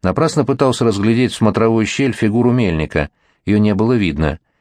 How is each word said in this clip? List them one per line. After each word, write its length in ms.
напрасно 420
пытался 400
разглядеть 460
в 60
смотровую 480
щель 280
фигуру 380
мельника, 580
ее 120
не 160
было 200
видно. 460